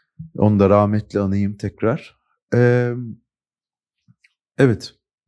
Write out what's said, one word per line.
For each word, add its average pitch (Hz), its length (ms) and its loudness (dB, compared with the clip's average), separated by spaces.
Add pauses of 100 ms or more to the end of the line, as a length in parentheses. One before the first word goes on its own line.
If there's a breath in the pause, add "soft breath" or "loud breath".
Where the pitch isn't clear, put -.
(340)
Onu 107 240 2
da 98 120 4
rahmetle 104 500 0
anayım 101 360 -2
tekrar. 107 600 -6 (380)
E, 120 380 2 (1700)
evet, 123 360 0 (340)